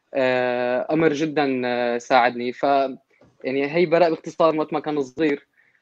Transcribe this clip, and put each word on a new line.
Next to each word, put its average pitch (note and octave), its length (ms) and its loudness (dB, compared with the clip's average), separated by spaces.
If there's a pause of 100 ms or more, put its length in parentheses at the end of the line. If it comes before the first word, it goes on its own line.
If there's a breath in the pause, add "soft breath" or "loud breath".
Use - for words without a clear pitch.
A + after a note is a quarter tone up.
(140)
آه، B2 760 0
أمر D#3+ 220 2
جدا، C#3+ 520 -2
آه، A#2+ 340 -2
ساعدني. B2 540 0
ف-، - 120 -6 (800)
يعني C#3 300 -2
هي F3 120 4
براء E3 240 4
باختصار D#3+ 460 0
وقت D#3 160 -4
ما D3+ 80 -4
كان D3+ 220 -4
صغير. C#3+ 440 -2 (360)